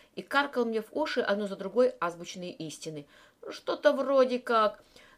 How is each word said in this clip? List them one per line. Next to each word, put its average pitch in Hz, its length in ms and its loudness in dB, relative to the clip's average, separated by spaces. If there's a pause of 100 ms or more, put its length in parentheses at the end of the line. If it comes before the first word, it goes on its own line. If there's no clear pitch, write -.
(160)
и 190 60 -8
каркал 277 420 0
мне 226 180 -2
в 214 100 -16
уши 294 280 -2
одну 208 260 0
за 190 100 -8
другой 208 440 2
азбучные 175 520 -6
истины. 156 540 -12 (420)
Что-то - 440 2
вроде 254 460 4
как: 220 440 2 (360)